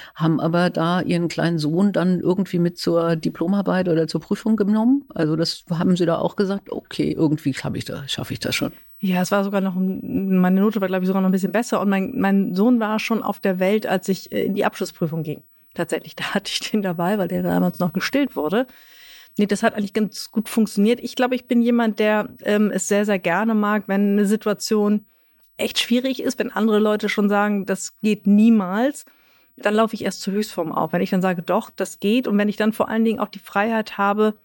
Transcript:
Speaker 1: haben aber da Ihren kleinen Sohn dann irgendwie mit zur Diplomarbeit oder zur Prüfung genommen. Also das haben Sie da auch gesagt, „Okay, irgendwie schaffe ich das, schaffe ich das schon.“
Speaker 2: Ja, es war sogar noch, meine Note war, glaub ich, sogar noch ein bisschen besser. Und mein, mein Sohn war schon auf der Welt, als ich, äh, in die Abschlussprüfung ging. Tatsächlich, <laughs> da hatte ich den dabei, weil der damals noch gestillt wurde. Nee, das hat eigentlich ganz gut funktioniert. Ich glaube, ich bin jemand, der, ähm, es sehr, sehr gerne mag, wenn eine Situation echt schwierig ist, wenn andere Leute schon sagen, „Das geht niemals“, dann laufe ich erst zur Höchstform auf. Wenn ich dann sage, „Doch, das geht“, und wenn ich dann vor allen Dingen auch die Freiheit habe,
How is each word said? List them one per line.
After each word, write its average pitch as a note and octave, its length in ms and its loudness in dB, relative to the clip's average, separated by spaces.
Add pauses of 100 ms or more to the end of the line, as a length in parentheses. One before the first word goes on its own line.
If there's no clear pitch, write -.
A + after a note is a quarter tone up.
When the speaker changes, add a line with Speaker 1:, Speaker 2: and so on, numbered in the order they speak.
(140)
Speaker 1:
haben D#3+ 240 2
aber E3+ 320 0
da E3+ 300 0
Ihren E3+ 260 0
kleinen E3 320 -2
Sohn E3 340 2
dann F3 280 2
irgendwie F3+ 400 0
mit F3 180 0
zur E3 380 2
Diplomarbeit F3+ 720 -2
oder D#3+ 180 2
zur D#3+ 140 -4
Prüfung A3 340 -2
genommen. A3 580 2
Also D#3+ 220 0
das D#3+ 360 -4
haben F3+ 260 2
Sie F3 100 2
da E3 120 0
auch - 180 -2
gesagt, G3 340 -4
„Okay, - 400 -4
irgendwie D3+ 420 0
schaffe - 260 -6
ich A#2+ 60 -8
das, - 280 -10
schaffe - 200 -8
ich - 60 -8
das - 160 -4
schon.“ - 180 -4 (300)
Speaker 2:
Ja, F#3 200 2
es - 80 -2
war G3+ 140 2
sogar G3 180 0
noch, F#3+ 140 -2
meine F#3 840 0
Note G#3+ 220 2
war, F#3+ 60 -2
glaub F#3 120 -2
ich, F#3 60 0
sogar F#3+ 160 2
noch F#3 80 4
ein - 20 4
bisschen F#3+ 200 0
besser. A3 280 0
Und G3+ 80 2
mein, F#3+ 300 0
mein G3 360 2
Sohn A3+ 260 4
war G#3+ 180 -2
schon G#3+ 240 -2
auf - 180 -4
der F#3+ 180 0
Welt, G3+ 280 0
als - 240 -2
ich, - 200 -4
äh, G3+ 140 -2
in G3 100 -2
die G3+ 120 0
Abschlussprüfung E3 560 -4
ging. D3 200 -10 (320)
Tatsächlich, - 420 -6
<laughs> - 0 -
da - 180 -8
hatte D4 160 -4
ich - 200 -6
den A3 100 0
dabei, F3+ 380 -2
weil F3+ 100 -2
der F3+ 140 -2
damals F3+ 360 0
noch F3 140 -2
gestillt - 440 -2
wurde. F3 300 0 (720)
Nee, G#3 80 2
das G3+ 160 -2
hat A3 120 0
eigentlich G#3 200 -6
ganz - 380 -4
gut - 180 -4
funktioniert. G#3+ 500 2
Ich - 160 -10
glaube, B3+ 180 0
ich B3 120 -6
bin A#3+ 160 2
jemand, A#3 360 2
der, G#3+ 300 0 (140)
ähm, G#3 280 2
es - 180 -4
sehr, G#3 180 2
sehr G3+ 140 0
gerne G3+ 340 0
mag, G#3 320 0
wenn G3+ 260 2
eine G#3 140 2
Situation G#3 800 0 (500)
echt - 220 -4
schwierig B3+ 440 0
ist, - 160 -4
wenn G#3+ 140 -4
andere G#3+ 260 2
Leute G#3+ 300 2
schon G3+ 220 2
sagen, G3+ 340 0
„Das - 380 -6
geht G#3 240 0
niemals“, G#3+ 800 4 (500)
dann G#3 180 0
laufe A3 200 2
ich G3+ 100 -8
erst G3 160 -4
zur G3 140 -4
Höchstform F#3 380 -2
auf. D#3+ 200 -2
Wenn F3 80 0
ich F#3+ 100 0
dann F#3 120 0
sage, F3+ 200 0
„Doch, F#3+ 280 -2
das - 300 -8
geht“, A#3 280 2
und G3+ 80 2
wenn G#3 140 2
ich G3+ 60 -8
dann A3 180 0
vor - 160 -2
allen A3 140 0
Dingen A3 160 0
auch G#3 80 -2
die - 100 -18
Freiheit A3 580 -2
habe, G#3 380 0 (100)